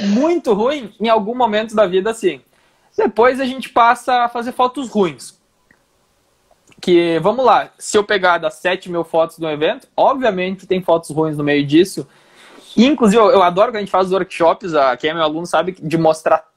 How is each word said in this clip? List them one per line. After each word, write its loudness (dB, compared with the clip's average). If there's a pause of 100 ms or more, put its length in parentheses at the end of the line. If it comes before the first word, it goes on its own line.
muito 0
ruim, -4
em -2
algum 0
momento -2
da 4
vida, 0
sim. -4 (560)
Depois 2
a -2
gente -8
passa 2
a -4
fazer -8
fotos -4
ruins. -4 (1400)
Que, 2
vamos 0
lá, 2
se -4
eu 2
pegar 0
das -6
sete -6
mil -4
fotos -2
de -8
um -6
evento, -4 (100)
obviamente -2
tem -2
fotos 0
ruins -4
no -4
meio 0
disso. 0 (680)
E, 6
inclusive, 4
eu, 6
eu 6
adoro 2
quando -8
a -4
gente -8
faz 0
os -2
workshops, -2
a, 2
quem -4
é -6
meu -4
aluno -4
sabe, -2
de -4
mostrar 0 (120)